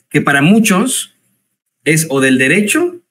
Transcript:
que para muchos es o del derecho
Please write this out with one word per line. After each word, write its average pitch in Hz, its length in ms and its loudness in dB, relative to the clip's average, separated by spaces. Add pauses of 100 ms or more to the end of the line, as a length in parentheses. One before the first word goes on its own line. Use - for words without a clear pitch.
(100)
que 147 100 -2
para 139 220 0
muchos 202 720 0 (680)
es 160 260 -2
o 135 100 -2
del 131 160 2
derecho 208 640 -2 (100)